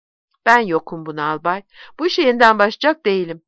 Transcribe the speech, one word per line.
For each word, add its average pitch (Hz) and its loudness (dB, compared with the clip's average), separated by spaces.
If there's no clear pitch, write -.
"Ben 233 6
yokum 165 -4
buna 151 -8
albay. 160 -4
Bu 311 -2
işe 370 -2
yeniden 240 4
başlayacak 277 0
değilim." 180 -2